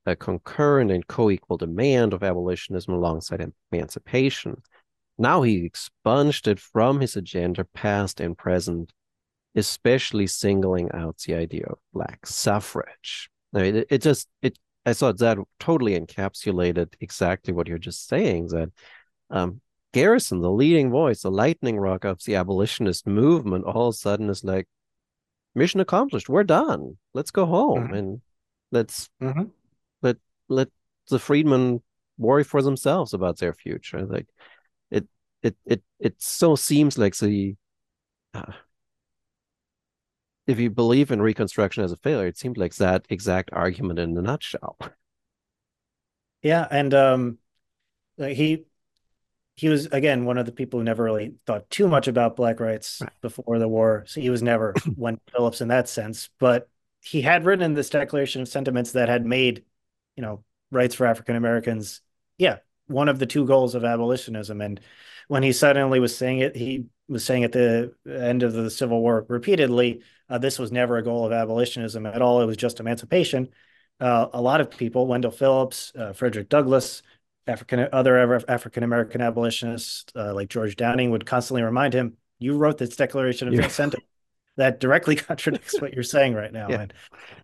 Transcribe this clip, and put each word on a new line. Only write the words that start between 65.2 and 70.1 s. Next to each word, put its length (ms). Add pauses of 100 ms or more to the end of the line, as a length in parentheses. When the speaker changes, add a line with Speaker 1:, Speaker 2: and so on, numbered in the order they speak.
Speaker 2:
when 140
he 120
suddenly 460
was 160
saying 240
it, 160
he 300 (220)
was 160
saying 200
at 80
the 440 (120)
end 360
of 100
the 160
Civil 320
War 280
repeatedly, 720 (280)